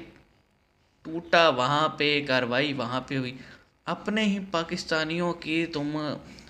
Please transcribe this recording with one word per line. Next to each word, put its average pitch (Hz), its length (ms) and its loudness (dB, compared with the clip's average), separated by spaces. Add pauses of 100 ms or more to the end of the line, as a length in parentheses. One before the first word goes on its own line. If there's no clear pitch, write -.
(1040)
टूटा 170 460 4
वहाँ 143 400 2
पे 147 320 2
कार्रवाई, 131 520 2
वहाँ 127 360 -4
पे 143 60 -4
हुई, 131 240 -4 (480)
अपने 208 360 -2
ही 202 160 2
पाकिस्तानियों 170 920 -2
की 165 320 -2
तुम 151 280 -4 (560)